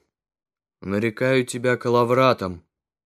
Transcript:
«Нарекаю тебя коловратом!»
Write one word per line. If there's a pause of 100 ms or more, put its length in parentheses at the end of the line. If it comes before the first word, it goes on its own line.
(800)
«Нарекаю
тебя
коловратом!» (440)